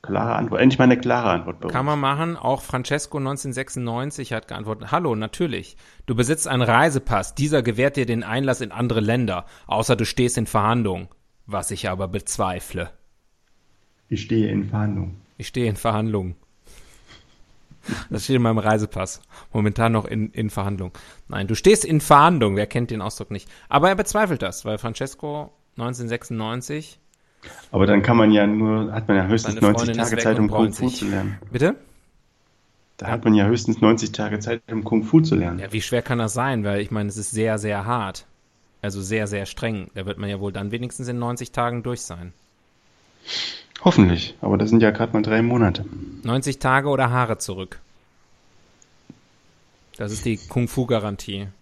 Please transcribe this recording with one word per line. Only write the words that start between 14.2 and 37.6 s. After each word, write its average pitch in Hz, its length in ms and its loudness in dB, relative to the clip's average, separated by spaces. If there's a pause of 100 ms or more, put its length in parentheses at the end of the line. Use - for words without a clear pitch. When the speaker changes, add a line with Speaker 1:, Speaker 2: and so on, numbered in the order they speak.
Speaker 1:
stehe 107 280 2
in 101 180 -2
Verhandlungen. 101 520 -4 (180)
Speaker 2:
Ich - 100 -12
stehe 123 200 -2
in 101 80 -2
Verhandlungen. 107 600 -2 (1700)
Das 104 140 -6
steht 131 120 2
in 120 60 4
meinem 113 160 2
Reisepass. 104 640 0 (300)
Momentan 113 400 2
noch 107 120 2
in, 107 280 -4
in 110 180 -2
Verhandlung. 98 420 -6 (360)
Nein, 98 180 -6
du 110 80 0
stehst 208 300 6
in 160 160 2
Verhandlung. 143 560 6
Wer 104 100 0
kennt 120 240 -4
den 110 120 -6
Ausdruck 104 280 -8
nicht? 98 180 -10 (200)
Aber 147 200 6
er 196 60 4
bezweifelt 202 480 0
das, - 220 -6
weil 107 140 -4
Francesco 143 720 -8 (240)
neunzehnhundertsechsundneunzig 120 1200 -6 (760)
Speaker 1:
Aber 98 140 6
dann 104 140 6
kann 117 160 4
man 107 160 8
ja 104 140 6
nur, 110 460 0
hat 107 160 -6
man 98 100 4
ja 92 80 2
höchstens 110 300 0
Speaker 2:
Seine 110 100 4
Speaker 1:
neunzig 104 200 4
Speaker 2:
Freundin 113 160 0
ist 113 60 0
Speaker 1:
Tage 113 80 0
Speaker 2:
weg 117 60 0
Speaker 1:
Zeit, 110 160 4
Speaker 2:
und 107 60 4
Speaker 1:
um 104 40 2
Kung 107 120 0
Speaker 2:
bräunt 107 160 2
Speaker 1:
Fu 123 120 -2
Speaker 2:
sich. - 120 -4
Speaker 1:
zu 104 60 -4
lernen. 101 300 -4 (160)
Speaker 2:
Bitte? 151 220 2 (1200)
Speaker 1:
Da - 120 -10
Speaker 2:
Ja. - 40 -2
Speaker 1:
hat 117 120 -4
man 110 100 8
ja 101 100 6
höchstens 113 380 2
neunzig 110 300 4
Tage 107 260 -4
Zeit, 113 240 -6 (100)
um 110 120 -4
Kung 113 200 2
Fu 156 160 6
zu 160 140 2
lernen. 90 240 0
Speaker 2:
Ja, 98 120 -10
wie 107 120 -4
schwer 120 180 -2
kann 120 180 -4
das 110 140 -2
sein? 123 320 -2
Weil 101 160 0
ich 104 100 -6
meine, 104 200 -4
es 104 80 -10
ist 104 140 -8
sehr, 110 260 0
sehr 101 260 -4